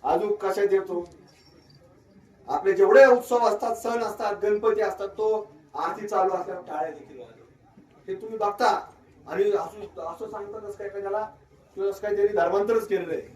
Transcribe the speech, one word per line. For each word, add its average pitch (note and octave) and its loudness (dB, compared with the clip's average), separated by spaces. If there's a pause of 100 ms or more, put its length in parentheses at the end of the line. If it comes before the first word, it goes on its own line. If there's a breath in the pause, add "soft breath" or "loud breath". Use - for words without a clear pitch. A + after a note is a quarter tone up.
अजून G3+ 0
कशात G3 0
येतो, F3+ -2 (1400)
आपले G3 0
जेवढे G#3 10
उत्सव A#3+ 4
असतात, A3+ -2
सण A#3 -4
असतात, G#3 -4
गणपती G#3+ 0
असतात, G3 -4
तो G#3+ -4 (220)
आरती G3+ -6
चालू F#3+ 2
असतात, F3+ -6
टाळ्या D#3 -6
देखील C3 -18
वाजवतो. - -20
हे F#3+ -6
तुम्ही A3 -12
बघता G#3+ 0 (520)
आणि G3 -2
असं, G3+ -6
असं G#4+ -12
सांगता G#4+ -12
कसं G4+ -14
काय G4+ -10
एखाद्याला, G4+ -6 (520)
किंवा G3 -2
असं - -8
काय G#3 -2
त्यांनी G3+ 4
धर्मांतरच G3+ 2
केलेलं F3 0
आहे C#3 -4 (140)